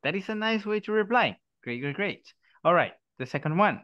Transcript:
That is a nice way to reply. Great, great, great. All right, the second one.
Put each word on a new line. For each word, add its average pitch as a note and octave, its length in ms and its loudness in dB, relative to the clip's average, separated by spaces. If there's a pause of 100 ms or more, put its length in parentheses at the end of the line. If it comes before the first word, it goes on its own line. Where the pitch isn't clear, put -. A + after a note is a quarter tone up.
That D3+ 120 -2
is G3 140 -6
a A3 60 -4
nice A3 280 -2
way G#3+ 180 -2
to G#3 100 -8
reply. G#3+ 480 2 (240)
Great, A#2+ 180 -6
great, C#3 140 -4
great. - 380 -6 (300)
All E3 100 6
right, C#3+ 200 4 (240)
the B2+ 80 -8
second D#3 320 -4
one. F#3+ 260 2